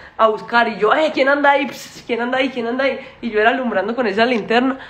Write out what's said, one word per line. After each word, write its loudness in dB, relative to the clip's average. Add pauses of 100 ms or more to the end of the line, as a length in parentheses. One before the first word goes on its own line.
(180)
a 4
buscar. 2
Y -6
yo, 4
"Eh, 2
¿quién 2
anda 4
ahí? 2
Pss, -16
¿quién -4
anda -2
ahí? 0
¿Quién -6
anda -2
ahí?". -2 (220)
Y -4
yo 0
era 4
alumbrando -2
con -2
esa 0
linterna. 0 (100)